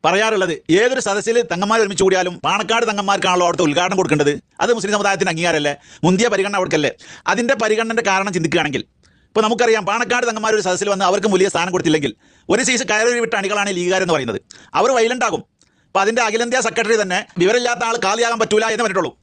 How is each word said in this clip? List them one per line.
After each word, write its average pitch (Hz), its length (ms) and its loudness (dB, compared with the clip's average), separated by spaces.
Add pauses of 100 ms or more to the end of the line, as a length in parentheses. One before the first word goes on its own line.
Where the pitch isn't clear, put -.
പറയാറുള്ളത്, 190 640 0
ഏതൊരു 247 280 4
സദസ്സിൽ 208 420 0
തങ്ങന്മാർ 202 380 0
ഒരുമിച്ച് 196 240 0
കൂടിയാലും 185 400 2
പാണക്കാട് 220 440 0
തങ്ങന്മാർക്കാണല്ലോ 190 580 0
അവിടുത്തെ 170 180 0
ഉദ്ഘാടനം 175 340 0
കൊടുക്കേണ്ടത്. 147 440 0 (180)
അത് 240 140 0
മുസ്ലിം 208 200 -2
സമുദായത്തിന് 196 360 -2
അംഗീകാരമല്ലേ, 160 460 -2 (280)
മുന്തിയ 185 240 2
പരിഗണന 202 280 0
അവർക്കല്ലേ? 160 360 0 (360)
അതിന്റെ 240 280 0
പരിഗണനയുടെ 220 520 -2
കാരണം 196 260 0
ചിന്തിക്കുകയാണെങ്കിൽ, 156 500 -2 (200)
ഇപ്പൊ - 380 -4
നമുക്കറിയാം, 220 440 2
പാണക്കാട് 240 420 -2
തങ്ങന്മാർ 220 280 0
ഒരു 208 60 0
സദസ്സിൽ 185 280 -2
വന്ന് 196 160 0
അവർക്ക് 196 220 2
വലിയ 190 220 2
സ്ഥാനം 180 220 -2
കൊടുത്തില്ലെങ്കിൽ 156 420 0 (360)
ഒരു 220 140 2
സൈസ് 247 200 0
കയറി 226 360 0
വിട്ട 226 140 -2
അണികളാണ് 202 360 -2
ഈ 196 40 -4
ലീഗുകാരെന്ന് 180 400 0
പറയുന്നത്. 120 280 -4 (320)
അവർ 214 180 2
വയലന്റ് 240 340 0
ആകും. 208 180 -4 (440)
അപ്പൊ 196 140 -2
അതിന്റെ 226 200 0
അഖിലേന്ത്യാ 233 400 0
സെക്രട്ടറി 220 400 0
തന്നെ 190 240 -2 (120)
വിവരമില്ലാത്ത 240 480 2
ആൾ 226 180 -2
കാലിയാകാൻ 226 360 0
പറ്റൂല 214 260 2
എന്ന് 220 180 -2
പറഞ്ഞിട്ടുള്ളൂ. 185 400 -2